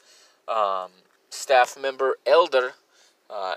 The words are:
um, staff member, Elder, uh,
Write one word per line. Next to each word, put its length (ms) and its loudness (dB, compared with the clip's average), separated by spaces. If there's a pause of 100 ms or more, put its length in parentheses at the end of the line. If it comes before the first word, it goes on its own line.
(460)
um, 440 -2 (400)
staff 500 0
member, 460 -4
Elder, 480 2 (540)
uh, 280 -8